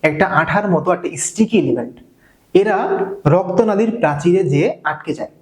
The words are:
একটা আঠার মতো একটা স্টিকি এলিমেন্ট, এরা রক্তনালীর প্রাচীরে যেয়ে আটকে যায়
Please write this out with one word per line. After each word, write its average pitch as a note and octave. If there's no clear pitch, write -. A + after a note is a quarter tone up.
একটা D3+
আঠার G3+
মতো D3+
একটা E3+
স্টিকি A3
এলিমেন্ট, A#2+
এরা G#3
রক্তনালীর G#3+
প্রাচীরে E3+
যেয়ে D#3
আটকে D3+
যায় -